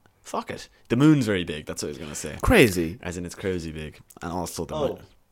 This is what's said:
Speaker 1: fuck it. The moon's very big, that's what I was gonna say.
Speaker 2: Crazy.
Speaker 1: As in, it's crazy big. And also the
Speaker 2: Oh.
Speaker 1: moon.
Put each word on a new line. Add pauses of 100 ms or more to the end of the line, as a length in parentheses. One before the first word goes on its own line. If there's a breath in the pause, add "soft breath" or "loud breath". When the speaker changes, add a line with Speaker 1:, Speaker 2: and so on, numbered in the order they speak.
(220)
Speaker 1:
fuck
it. (180)
The
moon's
very
big,
that's
what
I
was
gonna
say.
Speaker 2:
Crazy.
Speaker 1:
As
in,
it's
crazy
big. (220)
And
also
the
Speaker 2:
Oh.
Speaker 1:
moon. (340)